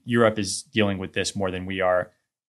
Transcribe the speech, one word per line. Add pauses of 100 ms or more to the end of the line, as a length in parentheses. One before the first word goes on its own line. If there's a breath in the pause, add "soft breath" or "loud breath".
Europe
is
dealing
with
this
more
than
we
are, (420)